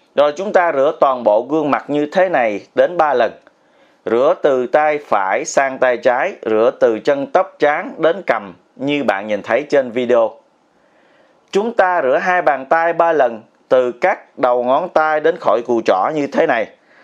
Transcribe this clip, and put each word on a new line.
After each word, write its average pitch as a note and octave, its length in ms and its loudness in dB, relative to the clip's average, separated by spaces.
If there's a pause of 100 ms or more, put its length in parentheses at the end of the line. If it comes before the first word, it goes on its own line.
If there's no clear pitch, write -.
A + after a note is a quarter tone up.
(160)
Rồi D3 220 2
chúng G3 160 -8
ta F3 200 2
rửa C#3 280 2
toàn C3 240 0
bộ G#2+ 180 4
gương D3 280 -2
mặt A#2 200 0
như D3 220 -2
thế F#3 160 2
này A#2 320 0 (140)
đến D3 220 2
ba D3+ 180 0
lần. A2+ 180 0 (720)
Rửa B2+ 380 2
từ C3 240 0
tay D3+ 320 0
phải A2 460 -2
sang C3+ 340 -2
tay B2+ 180 0
trái, C3 360 0 (100)
rửa A2 280 2 (100)
từ A#2 180 2
chân C#3 280 -2
tóc F#3 320 -2
trán D3+ 400 -2
đến E3+ 240 0
cằm G#2 320 -4 (220)
như C#3+ 280 -4
bạn G2+ 220 -2
nhìn G#2 160 -4
thấy A#2+ 200 -2
trên C#3 280 0
video. A#2 400 0 (1200)
Chúng A3 220 -2
ta F#3 300 2
rửa C3+ 140 2
hai F3+ 260 0
bàn C3+ 240 0
tay E3 260 0
ba E3 200 2
lần, A#2+ 300 0 (260)
từ B2+ 240 2
các - 460 -4
đầu B2 240 2
ngón C#3+ 260 0
tay D#3 320 0
đến D#3+ 200 0
khỏi A2+ 260 0
cùi A#2 200 0
trỏ G2 280 0
như C#3+ 120 -4
thế - 200 0
này. A#2 200 0 (380)